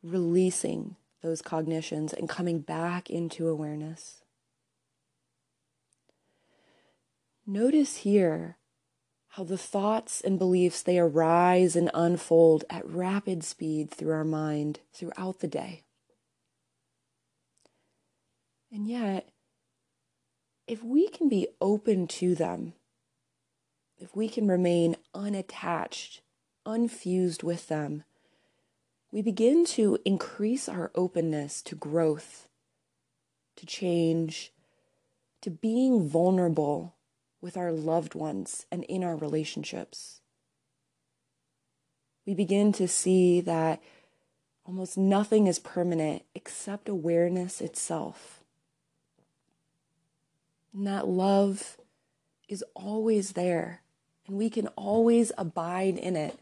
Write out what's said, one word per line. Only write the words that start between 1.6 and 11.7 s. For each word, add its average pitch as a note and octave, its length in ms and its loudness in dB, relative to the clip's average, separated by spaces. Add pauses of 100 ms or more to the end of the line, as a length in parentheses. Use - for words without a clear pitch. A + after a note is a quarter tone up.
and - 160 -6
coming E3+ 320 -2
back E3+ 480 -6
into E3 400 -4
awareness. D3+ 720 -8 (3250)
Notice B3 500 2
here F3 640 2 (680)
how F#3+ 160 -12
the F3+ 120 -6
thoughts G#3 640 -2
and F#3+ 180 0
beliefs, F3+ 440 2
they F3+ 160 2
arise E3+ 760 6